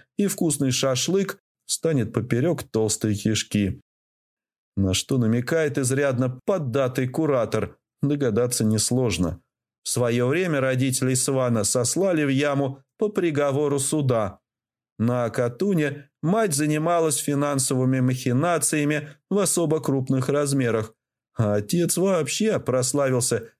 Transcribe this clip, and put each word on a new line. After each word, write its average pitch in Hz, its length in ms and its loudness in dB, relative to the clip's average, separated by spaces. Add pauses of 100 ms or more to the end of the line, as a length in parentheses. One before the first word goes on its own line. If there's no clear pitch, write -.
(160)
и 202 100 2
вкусный 147 440 0
шашлык 143 680 -2 (280)
станет 143 480 -2
поперёк 123 480 0
толстой 107 520 -2
кишки. 104 680 -2 (960)
На 95 160 2
что - 240 -2
намекает 131 640 0
изрядно 127 680 0
поддатый 131 640 0
куратор, 127 720 0 (240)
догадаться 123 600 0
несложно. 107 760 0 (420)
В - 60 -10
своё 120 400 0
время 160 320 0
родителей 131 540 0
Свана 123 500 0
сослали 160 600 0
в 143 40 2
яму 139 540 0 (160)
по 214 100 0
приговору 143 680 0
суда. 127 640 0 (580)
На 120 260 0
Акатуне 143 840 -2 (120)
мать 196 320 2
занималась 151 640 0
финансовыми 135 840 0
махинациями 147 1120 0 (200)
в 190 80 2
особо 165 420 2
крупных 135 480 0
размерах, 135 680 0 (420)
а 104 180 2
отец 160 420 0
вообще 185 640 0
прославился 127 1000 0